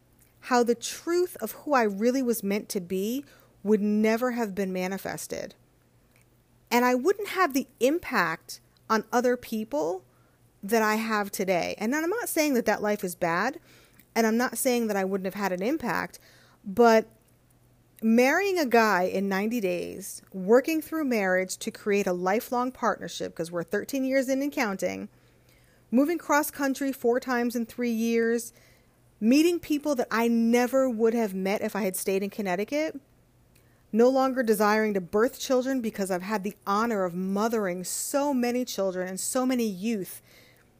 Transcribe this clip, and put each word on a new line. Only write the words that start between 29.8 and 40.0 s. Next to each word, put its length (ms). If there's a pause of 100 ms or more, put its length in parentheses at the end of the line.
that 160
I 180
never 600
would 260
have 200
met 280
if 120
I 80
had 140
stayed 260
in 80
Connecticut, 720 (920)
no 160
longer 340
desiring 520
to 60
birth 380
children 420
because 300
I've 120
had 200
the 140 (100)
honor 380
of 100
mothering 720
so 500
many 300
children 440
and 120
so 260
many 200
youth. 540 (600)